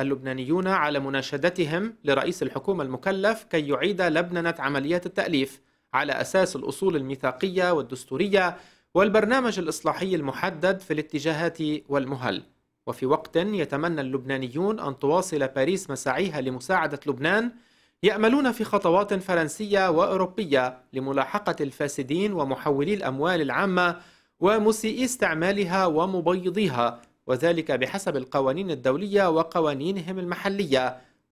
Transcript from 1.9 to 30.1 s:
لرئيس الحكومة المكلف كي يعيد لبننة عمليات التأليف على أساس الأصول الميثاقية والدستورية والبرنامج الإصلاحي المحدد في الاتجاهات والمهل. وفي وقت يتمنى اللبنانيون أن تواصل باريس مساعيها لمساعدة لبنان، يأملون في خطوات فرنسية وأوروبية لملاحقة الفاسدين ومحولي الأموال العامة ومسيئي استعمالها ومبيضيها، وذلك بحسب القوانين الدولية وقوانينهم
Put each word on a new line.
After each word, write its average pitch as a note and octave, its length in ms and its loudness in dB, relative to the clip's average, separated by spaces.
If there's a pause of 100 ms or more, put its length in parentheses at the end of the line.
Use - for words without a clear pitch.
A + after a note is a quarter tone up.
لرئيس C#3 380 2
الحكومة D3 420 -4
المكلف F#3+ 600 -2
كي D#3 240 -2
يعيد E3+ 340 0
لبننة E3+ 560 0
عمليات C#3+ 480 -2
التأليف C#3 540 -2 (340)
على C#3 180 0
أساس F3+ 440 2
الأصول F3 400 -2
الميثاقية D#3+ 760 0
والدستورية E3 840 0 (380)
والبرنامج A3 640 4
الإصلاحي E3 560 -2
المحدد F3 680 -2
في - 120 -6
الاتجاهات D3+ 680 -2 (300)
والمهل. B2+ 540 -2 (440)
وفي B2 200 -6
وقت D3+ 300 0
يتمنى E3 640 -2
اللبنانيون C3+ 800 -4
أن C#3 180 -6
تواصل D3+ 500 0
باريس D3 420 -2
مساعيها C#3+ 500 -2
لمساعدة C#3+ 680 -2
لبنان، F3 460 0 (500)
يأملون A3+ 500 4
في A3 120 -4
خطوات G3+ 500 2
فرنسية F#3+ 760 0
وأوروبية F3 880 2 (140)
لملاحقة C#3 680 -2
الفاسدين D3 720 -2
ومحولي D3 600 0
الأموال D#3 460 0
العامة F3 560 2 (440)
ومسيئي A3 640 2
استعمالها F#3+ 840 0
ومبيضيها، F3 1120 0 (260)
وذلك D#3 460 2
بحسب C#3+ 440 -2
القوانين C#3+ 540 -2
الدولية E3+ 600 2
وقوانينهم D#3+ 880 -2